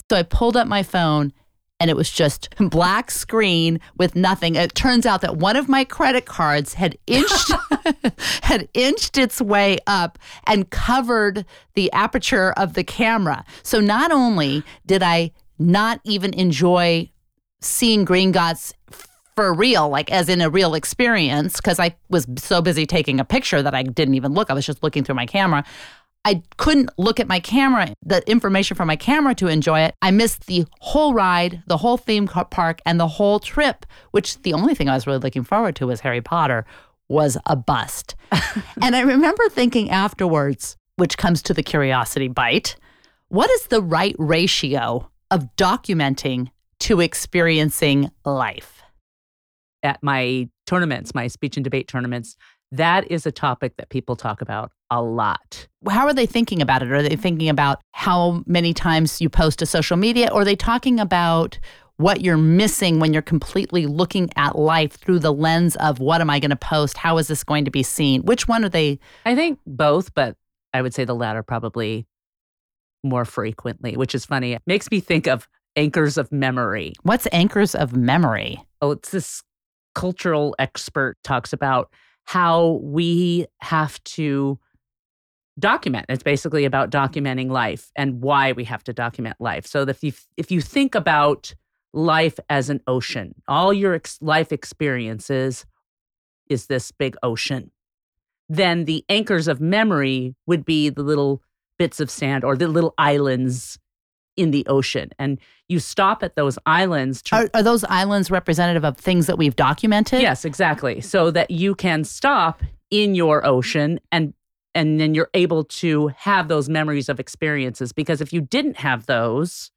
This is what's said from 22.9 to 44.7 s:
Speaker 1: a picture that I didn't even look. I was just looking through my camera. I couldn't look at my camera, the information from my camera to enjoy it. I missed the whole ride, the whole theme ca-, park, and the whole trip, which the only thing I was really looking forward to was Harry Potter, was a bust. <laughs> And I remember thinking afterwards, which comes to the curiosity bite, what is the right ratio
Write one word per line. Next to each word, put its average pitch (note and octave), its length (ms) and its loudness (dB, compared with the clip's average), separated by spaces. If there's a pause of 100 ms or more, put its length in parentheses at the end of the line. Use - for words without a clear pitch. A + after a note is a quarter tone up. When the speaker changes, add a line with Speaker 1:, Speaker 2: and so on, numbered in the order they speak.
Speaker 1:
a B2+ 60 0
picture - 360 0
that C3+ 140 0
I C3 80 -2
didn't C3 320 0
even C3+ 180 0
look. G3 160 0
I C3+ 40 0
was C3+ 120 -2
just - 160 -6
looking D3 220 0
through C3+ 120 -4
my B2 100 -2
camera. E3 380 2 (600)
I G3 160 2 (160)
couldn't C#4 400 4
look G#3+ 220 0
at A3 80 0
my F#3 120 0
camera, A#3 540 2 (100)
the F#3+ 260 2
information G3 460 2
from F3 120 0
my D#3 80 2
camera C#4 400 2
to F#3 120 0
enjoy D#3 340 2
it. D#3+ 200 0
I F#3 100 4
missed A3 360 2
the F3 180 0 (160)
whole D4 320 2
ride, F3+ 540 0
the E3+ 100 0
whole A#3+ 200 2
theme G#3 300 0
ca-, F3+ 160 -2
park, E3 420 -2
and E3+ 140 2
the E3+ 80 2
whole G3+ 320 2
trip, - 460 -2 (260)
which - 300 -2
the E3+ 120 -2
only A3 220 2
thing C#3 140 0
I C3+ 60 2
was C3 120 -2
really C3+ 120 0
looking C3 240 -4
forward G3+ 340 0
to C3 100 -2
was B2 140 -4
Harry A#2+ 200 -2
Potter, C3 440 0 (420)
was C#3+ 380 2
a D#3 100 0
bust. - 600 -4 (160)
<laughs> - 500 -4
And B3 140 2
I B3+ 60 2
remember D4 480 4
thinking B3 400 0
afterwards, F3 840 0 (220)
which F3 200 0
comes F3+ 260 2
to F#3+ 100 0
the D#3+ 100 -2
curiosity C3+ 640 0
bite, B2+ 480 -2 (540)
what B3 220 2
is - 160 0
the A3+ 140 2
right E3+ 360 0
ratio C#3+ 920 0 (220)